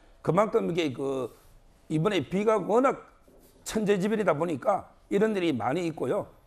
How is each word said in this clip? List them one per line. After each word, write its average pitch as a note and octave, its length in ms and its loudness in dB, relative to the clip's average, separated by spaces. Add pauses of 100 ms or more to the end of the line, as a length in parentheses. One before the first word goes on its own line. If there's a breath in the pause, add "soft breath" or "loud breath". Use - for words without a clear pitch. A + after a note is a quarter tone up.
(220 soft breath)
그만큼 G3 500 0
이게 D#3+ 220 0
그 C3+ 420 -6 (540)
이번에 D#3+ 400 0
비가 G#3 280 2
워낙 G#3+ 540 0 (520)
천재지변이다 G#3 720 0
보니까 E3+ 540 -2 (200)
이런 G#3+ 260 2
일이 E3+ 180 0
많이 B2+ 340 -2
있고요. D#3 400 -4 (200)